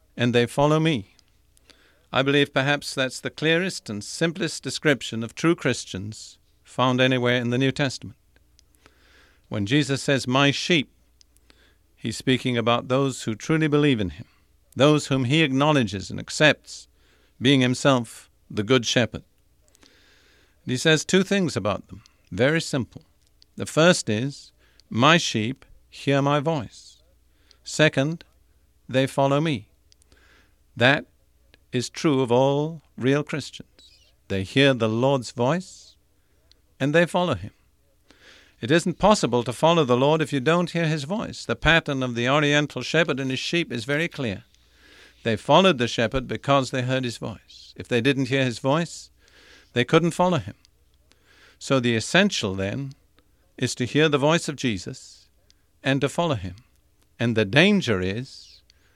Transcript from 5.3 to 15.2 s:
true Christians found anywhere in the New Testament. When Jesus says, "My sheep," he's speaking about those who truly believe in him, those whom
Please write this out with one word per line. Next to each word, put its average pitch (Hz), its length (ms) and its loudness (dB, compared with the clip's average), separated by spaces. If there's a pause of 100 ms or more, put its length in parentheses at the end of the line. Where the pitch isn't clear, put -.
true 170 200 0
Christians - 840 -8 (260)
found 127 380 0
anywhere 123 400 2
in 120 80 -4
the 120 80 0
New 135 160 2
Testament. 131 420 -6 (1300)
When 107 160 -4
Jesus 135 360 0
says, 135 240 0
"My 135 260 4
sheep," 151 380 0 (1080)
he's 117 180 -8
speaking 127 420 -2
about 117 300 0
those 131 360 -2
who 113 120 -4
truly 156 320 0
believe 147 320 2
in 90 120 -2
him, - 160 -16 (500)
those 147 300 4
whom 135 180 0